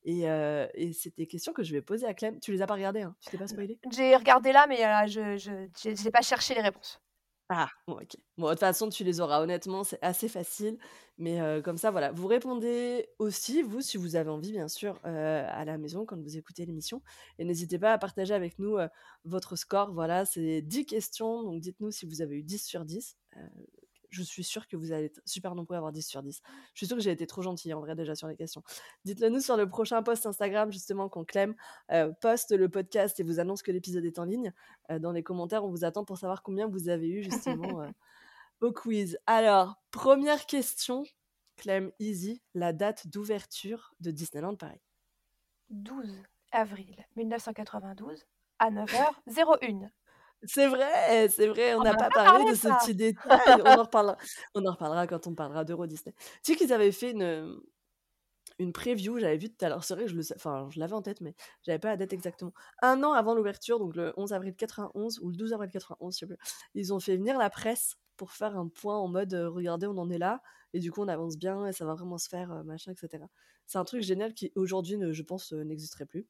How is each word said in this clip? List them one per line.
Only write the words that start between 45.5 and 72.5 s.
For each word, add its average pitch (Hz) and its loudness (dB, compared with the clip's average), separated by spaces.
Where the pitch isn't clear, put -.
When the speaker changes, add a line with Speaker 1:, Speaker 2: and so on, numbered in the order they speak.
Speaker 2:
Douze 214 -12
avril 202 -4
mille 226 -4
neuf 233 -4
cent 226 -10
quatre-vingt-douze 214 -12
à 220 6
neuf 208 -4
heures 294 4
zéro 302 6
une. 208 -6
Speaker 1:
C'est 277 6
vrai, 262 6
c'est 208 6
vrai, 233 4
on 226 2
Speaker 2:
On 226 4
Speaker 1:
n'a 220 8
Speaker 2:
n'a 214 4
Speaker 1:
pas 226 4
Speaker 2:
pas - 8
Speaker 1:
parlé - 12
Speaker 2:
parlé 370 12
Speaker 1:
de 440 6
Speaker 2:
de 226 4
Speaker 1:
ce 220 0
Speaker 2:
ça. 247 8
Speaker 1:
petit 233 2
détail. 226 6
On 262 12
en 240 12
Speaker 2:
<laughs> - 4
Speaker 1:
reparlera, 208 4
on 196 0
en 185 2
reparlera 170 -2
quand 165 -6
on 170 -6
parlera 156 -4
d'Euro 170 -6
Disney. - -12
Tu 311 2
sais - 6
qu'ils 311 2
avaient 214 6
fait 247 -4
une, 165 -4
une 180 -2
preview, 226 -2
j'avais 160 2
vu 202 -6
tout - -6
à 160 2
l'heure. 165 -4
C'est 185 -6
vrai 202 -4
que 208 -2
je 170 -4
le 165 -2
sais... 156 -8
enfin, 139 -6
je 156 -12
l'avais 170 -4
en 214 -4
tête, 190 -8
mais 165 -12
j'avais 165 -2
pas 214 -4
la 208 -2
date 190 -4
exactement. 180 -8
Un 262 4
an 302 4
avant 226 4
l'ouverture, 220 0
donc 175 -4
le 170 -4
onze 202 -6
avril 190 -6
quatre-vingt-onze 220 -8
ou 180 -6
le 170 -6
douze 220 -4
avril 208 -6
quatre-vingt-onze, 180 -12
je - -6
sais 165 -12
plus, 196 -14
ils 196 -4
ont 190 -2
fait 185 0
venir 233 0
la 214 2
presse - -4
pour 185 -14
faire 208 -6
un 175 -4
point 208 -6
en 190 -2
mode, 185 -2
euh, « 170 -2
Regardez, 175 -4
on 202 -6
en 175 -4
est 175 -4
là, 196 -2
et 175 -2
du 170 -4
coup, 202 -6
on 202 -2
avance 165 -4
bien, 190 -4
et 190 -4
ça 170 -8
va 156 -4
vraiment 175 -10
se - -8
faire, 180 -10